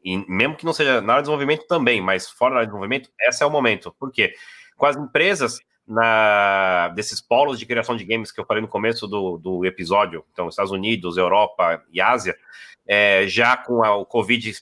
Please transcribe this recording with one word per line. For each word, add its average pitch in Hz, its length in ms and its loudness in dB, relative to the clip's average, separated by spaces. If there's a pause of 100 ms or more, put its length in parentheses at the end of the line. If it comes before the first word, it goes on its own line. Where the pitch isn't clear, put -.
e 92 140 -4 (120)
mesmo 127 260 0
que - 100 -16
não 165 60 -2
seja 135 280 0
na 110 140 0
área 143 80 2
de 143 60 -6
desenvolvimento 147 380 -2
também, 123 360 0
mas 95 260 -2
fora 127 220 0
da 131 80 -2
área 113 80 0
de 104 40 -12
desenvolvimento, 104 400 -6 (100)
esse 120 220 0
é 147 40 2
o 147 40 2
momento. 120 480 -2
Por 135 140 -12
quê? 104 220 0 (420)
Com 135 80 0
as 143 120 2
empresas 147 640 -2 (280)
na, 101 1000 2
desses 104 320 -8
polos 131 380 2
de 117 80 -12
criação 117 300 -2
de 110 80 -10
games 110 280 -4
que - 80 -12
eu 92 60 -8
falei 107 160 -2
no 110 60 -8
começo 110 380 -4
do, 95 300 -4
do 90 280 -4
episódio, 90 680 -2
então 87 160 -6
Estados 98 240 -4
Unidos, 95 440 -4
Europa 90 760 2
e 90 80 -4
Ásia, 107 360 0 (500)
é, 101 400 4
já 117 300 2
com 117 280 0
a, 104 100 4
o 101 120 -4
covid 113 560 -2